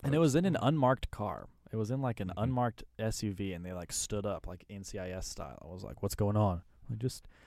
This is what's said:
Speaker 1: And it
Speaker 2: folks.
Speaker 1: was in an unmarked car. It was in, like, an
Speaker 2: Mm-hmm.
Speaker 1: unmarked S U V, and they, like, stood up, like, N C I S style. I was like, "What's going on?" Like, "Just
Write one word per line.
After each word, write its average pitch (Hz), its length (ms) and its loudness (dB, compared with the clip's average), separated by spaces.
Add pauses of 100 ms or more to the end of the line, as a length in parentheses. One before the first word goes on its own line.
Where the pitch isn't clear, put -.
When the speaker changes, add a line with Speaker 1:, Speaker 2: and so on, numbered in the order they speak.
Speaker 1:
And 139 100 2
it - 40 4
Speaker 2:
folks. - 20 6
Speaker 1:
was 143 160 6
in 175 80 6
an 190 160 4
unmarked 131 500 4
car. 92 380 -6 (240)
It 113 40 -4
was 110 140 0
in, 131 120 -2
like, 120 180 -2
an 95 80 -2
Speaker 2:
Mm-hmm. - 160 -6
Speaker 1:
unmarked 123 400 0 (160)
S 110 240 0
U 101 80 0
V, 95 200 -2
and 87 140 -6
they, 90 60 -8
like, 87 200 -8
stood 104 340 -2
up, 95 200 -4
like, 92 240 -10
N 98 140 -10
C 104 140 -8
I 92 120 -6
S 92 180 -6
style. 71 300 -10 (100)
I 87 40 -12
was 92 100 -10
like, - 200 -8
"What's 101 120 0
going 101 220 4
on?" 95 260 6 (260)
Like, 110 120 -4
"Just - 260 -4 (200)